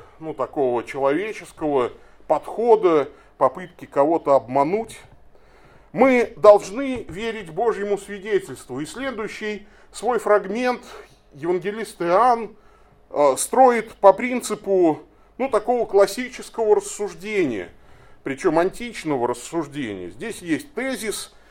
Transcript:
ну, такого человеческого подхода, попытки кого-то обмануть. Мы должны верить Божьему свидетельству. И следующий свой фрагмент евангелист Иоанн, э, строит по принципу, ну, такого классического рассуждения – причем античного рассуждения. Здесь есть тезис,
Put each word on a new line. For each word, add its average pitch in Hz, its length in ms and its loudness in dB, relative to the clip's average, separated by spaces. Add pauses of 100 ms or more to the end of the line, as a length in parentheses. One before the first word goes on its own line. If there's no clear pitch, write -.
(200)
ну, 156 140 -10
такого 123 500 -2
человеческого 147 1080 -2 (360)
подхода, 170 840 2 (280)
попытки 143 480 -2
кого-то 147 500 2
обмануть. 139 640 -2 (920)
Мы 247 460 2
должны 208 720 4
верить 208 400 -8
Божьему 202 480 -2
свидетельству. 190 800 -6
И 151 60 -8
следующий 214 800 -10 (240)
свой - 280 -2
фрагмент 208 640 0 (500)
евангелист 180 680 -6
Иоанн, 220 540 2 (540)
э, 143 280 4
строит 240 580 4
по 196 180 8
принципу, 202 880 0 (360)
ну, 262 120 -2
такого 226 360 0
классического 214 920 0
рассуждения – 180 960 -4 (520)
причем 156 360 0
античного 170 680 -4
рассуждения. 123 840 -8
Здесь 180 340 -12
есть 160 300 -6
тезис, 220 600 -8 (180)